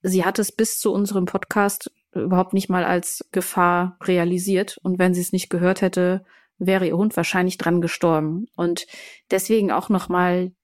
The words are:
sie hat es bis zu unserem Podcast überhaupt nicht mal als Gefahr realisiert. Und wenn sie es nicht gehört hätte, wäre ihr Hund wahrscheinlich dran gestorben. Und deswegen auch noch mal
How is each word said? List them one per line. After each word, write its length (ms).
sie 240
hat 140
es 140
bis 260
zu 140
unserem 340
Podcast 640
überhaupt 400
nicht 160
mal 140
als 480
Gefahr 720
realisiert. 800
Und 160
wenn 140
sie 80
es 120
nicht 180
gehört 320
hätte, 420
wäre 300
ihr 100
Hund 200
wahrscheinlich 420
dran 240
gestorben. 640
Und 300
deswegen 400
auch 200
noch 180
mal 440